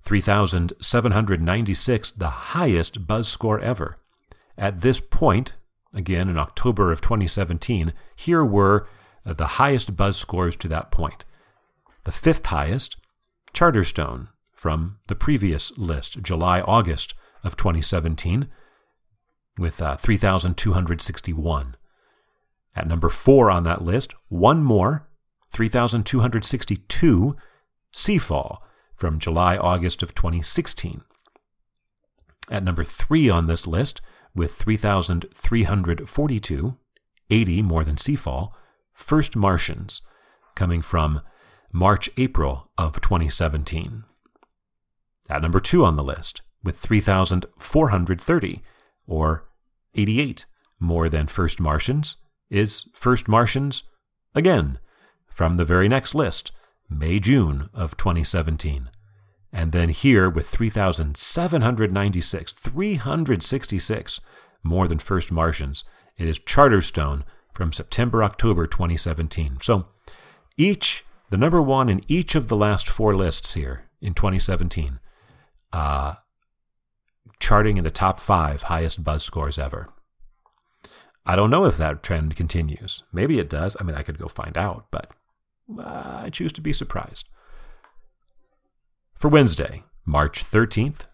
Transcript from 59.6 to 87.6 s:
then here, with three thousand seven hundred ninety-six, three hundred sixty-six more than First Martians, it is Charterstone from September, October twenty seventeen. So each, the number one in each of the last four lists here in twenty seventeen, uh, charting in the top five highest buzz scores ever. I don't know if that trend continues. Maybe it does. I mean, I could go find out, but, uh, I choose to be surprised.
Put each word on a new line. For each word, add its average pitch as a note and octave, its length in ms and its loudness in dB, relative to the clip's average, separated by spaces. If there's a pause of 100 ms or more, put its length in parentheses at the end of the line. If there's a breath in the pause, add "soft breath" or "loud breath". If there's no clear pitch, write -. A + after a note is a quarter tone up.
then E2+ 160 2
here, F#2+ 400 6
with D#2 180 -4
three A#2 220 0
thousand F2 480 -2
seven E3+ 440 0
hundred A2 300 2
ninety-six, F2+ 600 -2
three F#3+ 420 -4
hundred C#3 480 -2
sixty-six - 800 -4 (420 soft breath)
more F2 240 2
than D#2+ 120 -2
First F#2 320 -2
Martians, D#2 520 -2 (340 soft breath)
it E2+ 100 -4
is E2 120 -2
Charterstone E2 840 4 (300 soft breath)
from E2 200 -2
September, A2+ 500 0
October G2 440 2
twenty E2+ 280 0
seventeen. D#2 640 -4
So G2+ 260 2 (680 soft breath)
each, - 480 0 (260)
the G2 80 -2
number E3 240 4
one C3+ 280 2
in F#2+ 180 2
each E3+ 280 0
of C3 120 0
the A2+ 80 0
last G#2 320 0
four G#2+ 280 2
lists F#2 380 -2
here C2 320 -6 (160)
in F#2+ 120 -4
twenty F#2+ 260 2
seventeen, E2+ 600 -2 (720 soft breath)
uh, C#2+ 420 -4 (1200)
charting G#2 380 4
in F2+ 60 0
the D#2 80 -2
top F#2+ 280 0
five D2+ 440 0
highest E2 400 -4
buzz D2+ 200 -2
scores C#2+ 360 -6
ever. C2+ 300 -8 (1400 soft breath)
I F2+ 100 0
don't G#2 140 4
know F3 160 4
if - 120 4
that D2+ 260 -2
trend D#2 340 -2
continues. D#2+ 720 -4
Maybe A#2+ 280 0
it D2+ 100 -4
does. F#2 300 -4
I G2+ 40 -6
mean, D#2+ 140 -4
I D2 60 -8
could D2+ 140 -10
go - 120 -12
find D#2+ 280 -10
out, G2 340 -6
but, - 200 -10 (680)
uh, - 460 -14
I - 80 -12
choose D#3+ 220 -6
to - 80 -14
be D#3 100 -4
surprised. - 560 -8 (1900 soft breath)